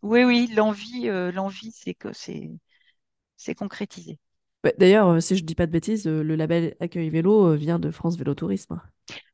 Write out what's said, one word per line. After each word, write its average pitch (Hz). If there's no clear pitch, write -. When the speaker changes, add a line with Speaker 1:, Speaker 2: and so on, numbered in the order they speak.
Speaker 1:
oui, 233
oui, 240
l'envie, 214
euh, 180
l'envie, 196
c'est -
que -
c'est, -
c'est -
concrétisé. 180
Speaker 2:
Ouais, -
d'ailleurs, 196
euh, 165
si 185
je 175
dis 156
pas 175
de 160
bêtises, 202
euh, 156
le 156
label 165
Accueil 170
Vélo, 185
euh, 151
vient 160
de 160
France 170
Vélo 143
Tourisme. 170